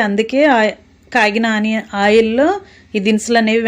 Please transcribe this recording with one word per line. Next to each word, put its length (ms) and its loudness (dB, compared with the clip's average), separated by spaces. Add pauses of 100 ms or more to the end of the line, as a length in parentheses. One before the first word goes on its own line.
అందుకే 340 -2 (160)
ఆ 40 2 (560)
కాగిన 300 0 (120)
ఆనియ-, 300 -4 (160)
ఆయిల్లో 440 2 (480)
ఈ 120 -2
దినుసులు 340 0
అనేవి 260 0